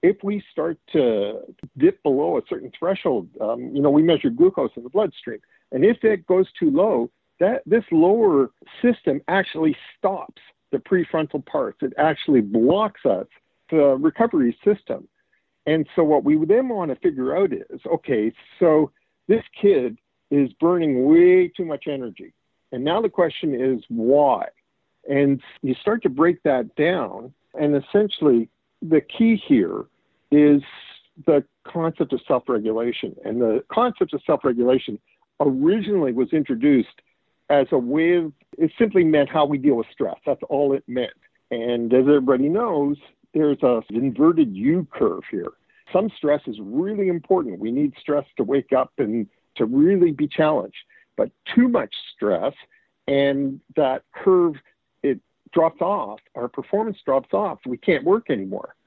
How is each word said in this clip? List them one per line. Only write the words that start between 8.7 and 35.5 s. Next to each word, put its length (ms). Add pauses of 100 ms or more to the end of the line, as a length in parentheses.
system 460
actually 500 (180)
stops 460 (300)
the 80
prefrontal 680
parts. 360
It 160
actually 440
blocks 640
us, 220 (420)
the 300
recovery 680
system. 420 (600)
And 180 (100)
so 80
what 200
we 220
then 240
want 200
to 80
figure 400
out 160
is, 320
okay, 480 (260)
so 320 (360)
this 160 (180)
kid 380 (320)
is 280
burning 460
way 440
too 160
much 220
energy. 460 (380)
And 120
now 180
the 80
question 440
is 360
why? 580 (600)
And 340 (200)
you 140
start 280
to 60
break 340
that 320
down. 580 (200)
And 220
essentially, 720 (320)
the 200
key 460
here 380 (460)
is 300 (640)
the 180 (220)
concept 480
of 140
self-regulation. 880 (100)
And 160
the 300
concept 420
of 120
self-regulation 760 (400)
originally 760